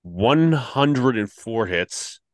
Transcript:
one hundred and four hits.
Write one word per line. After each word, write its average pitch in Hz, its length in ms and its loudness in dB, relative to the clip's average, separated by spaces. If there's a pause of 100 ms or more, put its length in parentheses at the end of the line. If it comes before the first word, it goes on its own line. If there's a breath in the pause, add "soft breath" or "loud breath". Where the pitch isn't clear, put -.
one 123 520 2
hundred 135 640 0
and 104 120 -4
four 113 360 -4
hits. - 540 -6 (140)